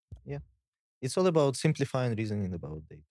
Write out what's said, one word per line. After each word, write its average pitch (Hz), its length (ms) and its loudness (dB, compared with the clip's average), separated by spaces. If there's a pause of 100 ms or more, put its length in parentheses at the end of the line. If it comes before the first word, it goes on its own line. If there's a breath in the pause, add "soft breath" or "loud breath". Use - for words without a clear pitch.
(240)
yeah, 143 140 -8 (640)
it's 127 140 -4
all 185 100 4
about 147 300 4
simplifying 131 600 0
reasoning 104 380 -2
about 78 340 -10
data 78 220 -20